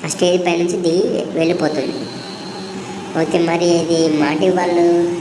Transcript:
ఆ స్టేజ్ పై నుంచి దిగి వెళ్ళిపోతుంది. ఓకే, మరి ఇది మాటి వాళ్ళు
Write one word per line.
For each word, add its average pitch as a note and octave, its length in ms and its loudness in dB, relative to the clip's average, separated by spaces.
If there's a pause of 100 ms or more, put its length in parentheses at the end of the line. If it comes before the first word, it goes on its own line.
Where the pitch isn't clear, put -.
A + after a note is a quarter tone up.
ఆ D#3+ 40 -6
స్టేజ్ F3+ 380 2
పై E3+ 100 2
నుంచి F3 200 0
దిగి F#3 480 0 (140)
వెళ్ళిపోతుంది. D#3+ 540 0 (1300)
ఓకే, E3 180 0
మరి E3+ 300 2 (140)
ఇది E3 340 2
మాటి D#3 320 2
వాళ్ళు F3 380 2 (340)